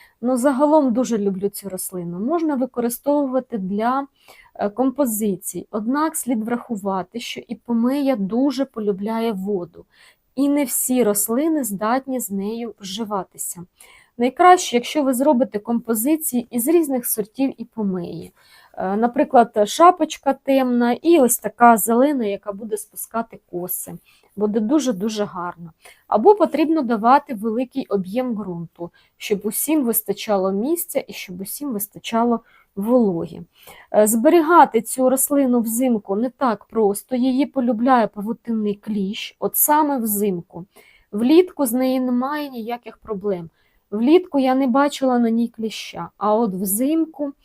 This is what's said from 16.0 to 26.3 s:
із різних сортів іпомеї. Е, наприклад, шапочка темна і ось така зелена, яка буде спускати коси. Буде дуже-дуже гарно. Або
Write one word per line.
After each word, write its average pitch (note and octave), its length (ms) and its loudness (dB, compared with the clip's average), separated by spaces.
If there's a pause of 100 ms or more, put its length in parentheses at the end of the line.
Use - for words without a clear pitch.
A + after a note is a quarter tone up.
із A#3+ 160 -2
різних C#4+ 380 2
сортів A#3 560 -4
іпомеї. F#3 720 -6 (460)
Е, F#3+ 180 -4
наприклад, A#3+ 720 2
шапочка D#4 680 2
темна B3 600 2
і E4 260 4
ось A#3+ 180 4
така A#3 400 6
зелена, A#3+ 480 2
яка G3+ 260 -6
буде G#3 260 -8
спускати - 640 -10 (120)
коси. F3 420 -8 (420)
Буде G#3 240 -2
дуже-дуже A3 640 0
гарно. E3+ 460 -10 (360)
Або D4+ 280 6